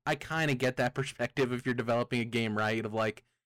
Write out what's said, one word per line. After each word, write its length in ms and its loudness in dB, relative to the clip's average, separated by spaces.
"I 100 0
kinda 420 0
get 200 0
that 180 0
<laughs> 0 -
perspective 580 -2
if 120 -4
you're 100 0
developing 460 0
a 40 0
game, 340 0
right? 260 2
Of 80 -6
like, 320 -2